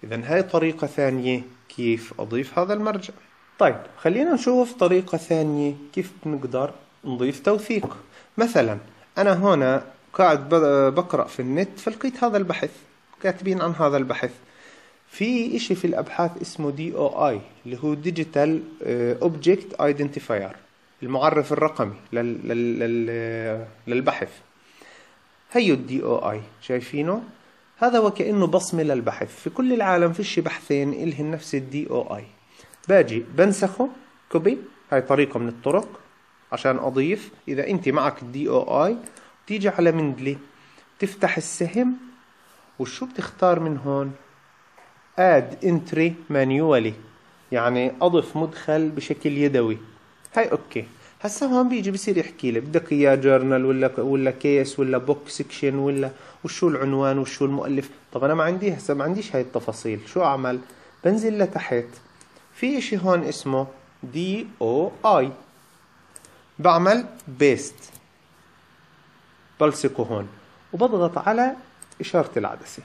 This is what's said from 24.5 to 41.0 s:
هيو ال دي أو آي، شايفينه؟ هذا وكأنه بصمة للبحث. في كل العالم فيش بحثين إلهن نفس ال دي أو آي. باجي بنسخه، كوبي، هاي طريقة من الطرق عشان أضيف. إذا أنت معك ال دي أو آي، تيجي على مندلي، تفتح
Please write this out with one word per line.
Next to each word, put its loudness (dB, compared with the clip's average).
هيو 4
ال -4
دي -4
أو 0
آي، -6
شايفينه؟ -4
هذا 4
وكأنه 2
بصمة 2
للبحث. -2
في -6
كل 0
العالم 4
فيش -4
بحثين -2
إلهن -4
نفس -8
ال -4
دي -6
أو -4
آي. -12
باجي 4
بنسخه، 2
كوبي، 2
هاي 4
طريقة 2
من -4
الطرق -2
عشان 0
أضيف. -2
إذا -2
أنت -2
معك 0
ال -14
دي -4
أو 2
آي، 0
تيجي -2
على 4
مندلي، -2
تفتح -2